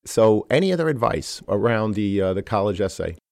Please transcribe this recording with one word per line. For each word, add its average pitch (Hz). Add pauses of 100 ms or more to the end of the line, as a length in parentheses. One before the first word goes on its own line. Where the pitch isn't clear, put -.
So 110
any 185
other 165
advice 113
around 110
the, 101
uh, 95
the 95
college 101
essay? 85 (160)